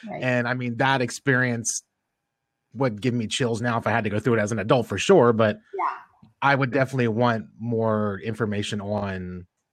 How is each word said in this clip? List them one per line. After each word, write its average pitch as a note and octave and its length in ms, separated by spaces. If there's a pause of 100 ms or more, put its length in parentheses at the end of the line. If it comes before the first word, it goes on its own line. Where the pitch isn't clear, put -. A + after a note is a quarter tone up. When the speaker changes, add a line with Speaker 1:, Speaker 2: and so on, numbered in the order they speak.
Speaker 1:
Right. - 140
Speaker 2:
And, B2 260
I B2 60
mean, B2 240
that C3+ 240
experience B2 800 (880)
would A2 280
give B2 140
me A#2 140
chills A2+ 340
now A#2 160
if A2+ 80
I A2+ 60
had A2 120
to A2+ 60
go G#2 80
through A#2 160
it A2 60
as G#2 120
an A2+ 60
adult A2+ 280
for G2+ 120
sure. C#3 340
But G#2+ 260 (200)
Speaker 1:
Yeah. E3 100 (540)
Speaker 2:
I C#3 140
would C3 160
definitely C3 360
want A2+ 380 (120)
more A2 680
information G#2+ 560
on, F#2+ 680 (260)